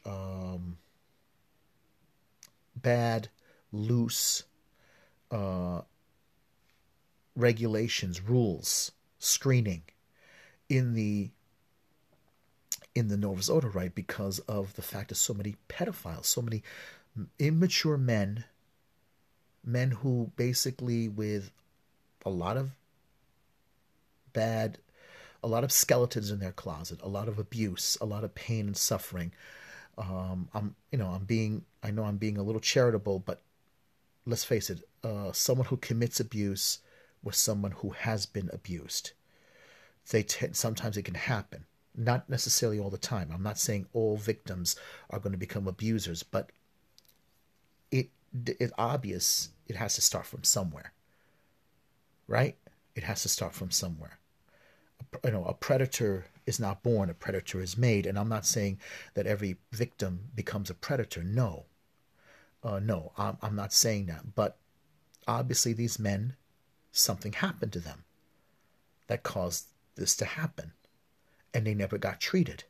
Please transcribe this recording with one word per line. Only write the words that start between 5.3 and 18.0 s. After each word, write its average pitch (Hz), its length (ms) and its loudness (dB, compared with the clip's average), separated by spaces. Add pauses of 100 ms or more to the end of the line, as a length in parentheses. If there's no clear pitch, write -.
uh, 92 520 -2 (1500)
regulations, 113 840 2
rules, 110 720 2 (300)
screening 107 640 2 (840)
in 127 260 2
the, 104 360 2 (1700)
in 120 100 4
the 101 100 2
Novus 98 320 0
Ordo 135 200 6
rite 92 260 -2
because 98 460 -4
of 98 340 -4
the - 80 -10
fact - 280 -8
that - 40 -6
so - 180 2
many 104 220 -4 (140)
pedophiles, - 560 -6
so - 180 0
many 113 220 -2 (760)
immature 160 580 4
men, 113 480 2 (1200)